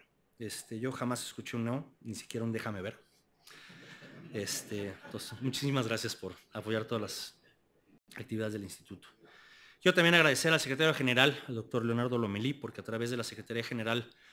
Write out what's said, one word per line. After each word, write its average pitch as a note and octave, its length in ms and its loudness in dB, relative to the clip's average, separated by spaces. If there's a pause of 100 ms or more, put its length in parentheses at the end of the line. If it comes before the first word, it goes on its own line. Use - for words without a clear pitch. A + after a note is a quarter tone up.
(380)
este, A2 400 -8
yo B2+ 140 -2
jamás B2 340 -2
escuché - 300 -8
un A#2 80 0
no, C3 280 -2 (100)
ni A2 120 -8
siquiera - 300 -6
un A2+ 80 0
"déjame G#2+ 280 -4
ver". G#2 220 -8 (1300)
Este, G2+ 640 -6 (100)
entonces, - 380 -10
muchísimas C3+ 460 0
gracias A2+ 260 -2
por F#2 220 -10 (160)
apoyar A2 320 -2
todas A2 180 -2
las - 380 -10 (760)
actividades G#2+ 360 -4
del G#2+ 100 -6
instituto. - 460 -16 (760)
Quiero F3+ 120 8
también E3+ 200 8
agradecer D#3+ 380 6
al D#3 80 6
secretario C#3+ 340 2
general, C3 540 4
al B2 80 -4
doctor A2+ 280 -2
Leonardo A#2+ 320 2
Lomelí, A2+ 380 0
porque - 260 -10
a F#2+ 40 -14
través A2+ 260 -4
de B2+ 60 -2
la A2+ 80 -4
Secretaría A2+ 400 -6
General A#2 440 -2 (240)